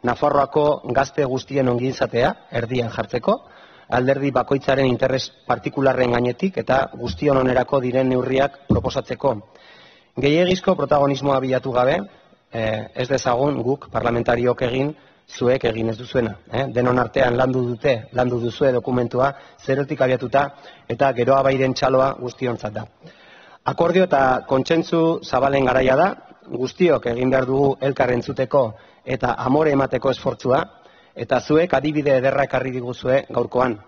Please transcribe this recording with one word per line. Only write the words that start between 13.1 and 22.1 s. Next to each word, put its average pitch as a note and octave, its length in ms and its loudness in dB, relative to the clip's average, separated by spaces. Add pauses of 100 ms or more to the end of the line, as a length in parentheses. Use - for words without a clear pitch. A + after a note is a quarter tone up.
guk C3+ 280 -4
parlamentariok A#2+ 720 0
egin, C3 320 -2 (320)
zuek B2 380 0
egin A2+ 260 -2
ez G#2+ 80 -6
duzuena, A#2 380 -2 (160)
eh? C3+ 180 -2
Denon B2 280 2
artean B2 380 0
landu B2+ 300 0
dute, A#2+ 460 -2
landu B2 280 0
duzue A#2+ 320 0
dokumentua, B2 600 0 (260)
zerotik C#3 420 -4
abiatuta, C3 540 0 (340)
eta C3+ 240 0
Geroa B2+ 300 2
Bairen C3+ 320 2
txaloa C3+ 460 2